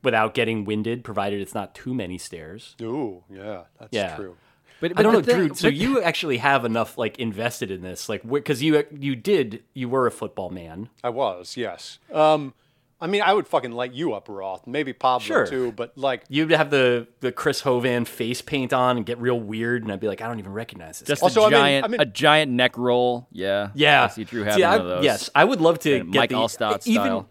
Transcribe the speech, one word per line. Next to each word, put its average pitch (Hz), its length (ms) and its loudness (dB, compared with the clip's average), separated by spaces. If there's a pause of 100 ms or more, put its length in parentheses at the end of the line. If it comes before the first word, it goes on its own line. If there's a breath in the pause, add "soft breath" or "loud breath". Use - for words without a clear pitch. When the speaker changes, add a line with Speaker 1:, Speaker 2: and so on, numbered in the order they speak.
Speaker 1:
without 110 280 2
getting 113 320 0
winded, 110 380 -4
provided 101 380 -4
it's 95 140 -12
not 98 200 -8
too - 180 -10
many 92 260 -6
stairs. 85 600 -16
Speaker 2:
Ooh, 113 480 -8
yeah, 98 340 -14 (180)
that's 110 120 -20
Speaker 1:
Yeah. 98 220 -4
Speaker 2:
true. 90 220 -14 (440 soft breath)
Speaker 3:
But, 170 120 -4
Speaker 1:
I - 20 -10
Speaker 3:
but 196 80 2
Speaker 1:
don't 220 120 6
Speaker 3:
the 220 80 8
Speaker 1:
know, - 20 -2 (140)
Speaker 3:
thing, 175 100 2
Speaker 1:
dude. 139 80 -6
So - 100 0
Speaker 3:
but 143 80 4
Speaker 1:
you 240 260 0
actually 165 380 0
have 135 260 2
enough, 113 320 -2
like, 110 220 -4
invested 107 540 -4
in 92 100 -8
this, 90 260 -12
like, 104 140 -6
wh-, 139 220 -4
'cause 131 180 -2
you, 151 220 2 (120)
you 139 200 -6
did, 120 480 -2 (100)
you 127 140 -8
were 127 180 2
a 110 60 0
football 98 380 -10
man. 90 380 -12 (140)
Speaker 2:
I 123 60 -4
was, 110 480 -4
yes. 104 420 -10 (140)
Um, 151 420 2 (460)
I 165 80 -6
mean, 202 140 0
I 190 100 4
would 202 160 0
fucking 131 240 -2
light 123 200 -6
you 143 200 -4
up, 101 160 -10
Roth. 95 400 -10
Maybe 139 240 -4
Pablo 123 340 0
Speaker 1:
Sure. 190 200 2
Speaker 2:
too, 127 260 -4
but, 117 260 -10
like, 131 300 -2
Speaker 1:
You'd 156 240 0
have 151 180 4
the, 123 380 4 (100)
the 123 140 -2
Chris - 300 -2
Hovan 123 420 2
face 120 360 -6
paint 131 320 -4
on 127 260 2
and 110 80 -4
get 117 120 -6
real 123 220 0
weird, 113 420 -2
and 107 100 -6
I'd 95 80 -6
be 107 80 -2
like, 98 120 -6
"I 113 80 -8
don't 117 120 -8
even 98 120 -12
recognize 98 480 -12
this - 80 -14
Speaker 3:
Just 143 140 0
Speaker 1:
guy." 175 40 4
Speaker 3:
a - 20 6
Speaker 2:
Also, 220 140 4
I - 20 8
mean, 214 80 8
Speaker 3:
giant, 139 320 4
Speaker 2:
I 220 40 -2
mean 233 120 -2
Speaker 3:
a 143 60 4
giant 147 460 4
neck 123 260 2
roll. 123 540 2
Yeah. 98 420 -2
Speaker 1:
Yeah. 143 300 6
Speaker 3:
I 113 40 2
see 110 160 -6
Drew 113 200 -6
Speaker 1:
See, 104 40 0 (140)
Speaker 3:
having - 20 6
Speaker 1:
I, 170 60 4
Speaker 3:
one 208 100 4
of 90 80 -4
those. 90 160 0
Speaker 1:
yes, 107 300 0
I 151 100 8
would 226 160 2
love 160 200 4
to 143 200 2
Speaker 3:
And 85 120 -8
Speaker 1:
get 110 60 4
Speaker 3:
Mike 117 120 2
Speaker 1:
the, 120 60 -2
Speaker 3:
Alstott 110 520 0
Speaker 1:
even, 110 140 2
Speaker 3:
style. 95 280 -2